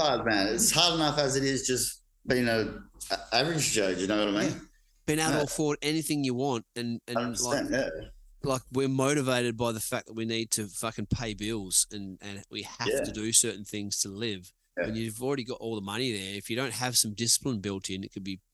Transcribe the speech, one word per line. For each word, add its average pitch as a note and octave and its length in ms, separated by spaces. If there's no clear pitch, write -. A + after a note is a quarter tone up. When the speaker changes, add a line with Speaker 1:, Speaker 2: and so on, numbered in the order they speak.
Speaker 1:
hard, B2 260
man. G#2 220
It's - 240
hard E3+ 220
enough D3+ 240
as C3+ 180
it C3+ 80
is C3+ 220
just - 360
being B2 220
a, A2 320
a G2 60
average D3 360
Joe. F#2+ 240
Do F2+ 60
you F#2+ 80
know G#2 180
what G2+ 80
I G#2+ 120
mean? - 60
Speaker 2:
Yeah. - 60
Being D#3 140
able D#3+ 100
to - 80
Speaker 1:
Yeah. D3 60
Speaker 2:
afford D3 380
anything D3+ 420
you B2+ 100
want B2+ 400
and, A#2+ 320
and, A#2+ 100
Speaker 1:
Hundred A#2+ 200
percent, B2 340
Speaker 2:
like, B2+ 100
Speaker 1:
yeah. - 60
Speaker 2:
like, C3 200
we're C3+ 160
motivated C3 680
by A#2 160
the A2 80
fact - 260
that - 80
we A2+ 100
need A2+ 280
to G#2+ 160
fucking A2 380
pay A2+ 280
bills G2+ 580
and, G2 280
and G2+ 300
we G#2 120
have - 260
Speaker 1:
Yeah. C3+ 160
Speaker 2:
to - 80
do A2 200
certain G#2+ 320
things G2+ 360
to - 80
live. G2 440
Speaker 1:
Yeah. E3+ 80
Speaker 2:
When A2 100
you've A2+ 260
already C3+ 220
got A#2+ 140
all A2+ 180
the G#2 40
money A2 320
there, G2 240
if G2+ 140
you A2+ 60
don't B2+ 160
have A#2+ 260
some G#2+ 160
discipline A#2 460
built G2 300
in, F#2+ 140
it - 80
could G2 120
be, F#2+ 160